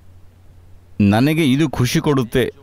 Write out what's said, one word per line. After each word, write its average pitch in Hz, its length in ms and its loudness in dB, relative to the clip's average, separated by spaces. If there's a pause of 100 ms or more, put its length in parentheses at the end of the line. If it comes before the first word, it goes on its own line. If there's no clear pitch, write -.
(1000)
ನನಗೆ 127 520 2
ಇದು 143 180 0
ಖುಷಿ 127 300 -2
ಕೊಡುತ್ತೆ, 131 520 -2 (100)